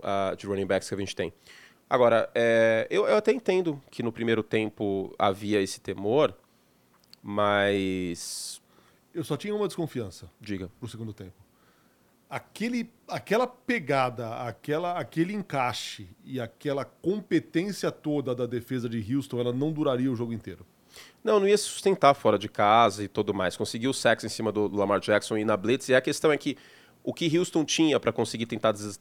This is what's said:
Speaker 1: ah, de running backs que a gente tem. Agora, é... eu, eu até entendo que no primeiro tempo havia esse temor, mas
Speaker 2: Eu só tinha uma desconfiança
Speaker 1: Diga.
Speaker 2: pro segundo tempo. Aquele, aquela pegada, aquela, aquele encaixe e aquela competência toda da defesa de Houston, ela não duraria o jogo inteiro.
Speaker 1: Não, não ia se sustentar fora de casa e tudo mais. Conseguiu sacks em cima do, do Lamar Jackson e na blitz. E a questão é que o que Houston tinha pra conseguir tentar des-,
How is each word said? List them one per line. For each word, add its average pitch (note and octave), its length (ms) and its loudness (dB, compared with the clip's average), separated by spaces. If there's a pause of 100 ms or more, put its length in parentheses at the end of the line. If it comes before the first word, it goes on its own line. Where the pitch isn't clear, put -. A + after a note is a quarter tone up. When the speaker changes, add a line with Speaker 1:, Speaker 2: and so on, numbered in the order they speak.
Speaker 1:
ah, G2 360 -2
de G2+ 100 -12
running G2 180 -2
backs F#2+ 220 0
que - 80 -6
a - 20 -4
gente G2 160 -6
tem. F#2 200 -4 (560)
Agora, A#2 440 4
é... A2+ 560 4
eu, G3+ 160 0
eu G#3+ 120 4
até G#3+ 160 2
entendo F#3 480 0 (100)
que - 100 -8
no A#2 100 -2
primeiro A2+ 300 0
tempo G#2 800 -2
havia G2+ 400 2
esse G2 220 -2
temor, G#2 520 0 (880)
mas G2+ 1400 0 (520)
Speaker 2:
Eu E3+ 100 -6
só C#3+ 140 -4
tinha G#3 160 -8
uma G#3 140 -2
desconfiança A#2 640 -8 (120)
Speaker 1:
Diga. F#2+ 380 -8
Speaker 2:
pro B2 80 -12
segundo A2 260 -12
tempo. F#2 200 -18 (960)
Aquele, A3+ 640 -6 (180)
aquela G3+ 380 0
pegada, B2+ 920 -2
aquela, D3+ 600 -4
aquele E3 360 -2
encaixe B2+ 760 -4 (180)
e C3 140 -8
aquela C#3 440 -4
competência F3+ 1080 -2
toda C#3+ 420 -2
da A#2+ 140 -2
defesa A#2+ 420 -4
de A2+ 260 -2
Houston, B2+ 240 -2
ela A#2+ 140 0
não C#3+ 180 -2
duraria C3+ 400 0
o B2 40 -2
jogo A#2 180 -4
inteiro. G2 320 -12 (580)
Speaker 1:
Não, G#3+ 160 4
não G3 80 4
ia G#3 100 6
se G3+ 80 -4
sustentar F#3 500 4
fora G#2+ 240 4
de G#2 100 -6
casa G#2+ 540 4
e G2 40 -6
tudo G2+ 280 -2
mais. F#2 200 0
Conseguiu A#2+ 380 -4
sacks - 320 2
em G#2+ 40 -8
cima A2 220 -4
do, G#2 160 0
do F#2+ 100 -6
Lamar G2 220 2
Jackson G#2 380 0
e G#2+ 80 -2
na G#2+ 100 2
blitz. A2 340 0
E B2+ 60 6
a B2+ 60 6
questão D3+ 300 0
é C#3+ 60 2
que C#3+ 200 -6 (460)
o B2+ 100 -4
que D#3+ 240 0
Houston F3 260 0
tinha D3 360 2
pra A#2 120 0
conseguir A2+ 360 -4
tentar A2 240 2
des-, G2+ 300 -8